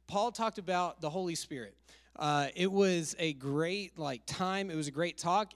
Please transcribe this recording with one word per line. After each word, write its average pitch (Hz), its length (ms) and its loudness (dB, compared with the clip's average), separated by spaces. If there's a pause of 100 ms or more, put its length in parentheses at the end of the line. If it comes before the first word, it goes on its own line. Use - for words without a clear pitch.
Paul 214 240 2
talked 226 280 -2
about 180 420 0
the 156 100 -2
Holy 180 240 -2
Spirit. 120 400 -8 (420)
Uh, 147 380 2
it 185 160 2
was 185 480 4
a 160 140 2
great, 156 680 -2
like, 143 260 -4
time. 190 460 -2
It 160 60 -4
was 156 100 -2
a 143 60 -6
great 165 260 -2
talk. 196 360 0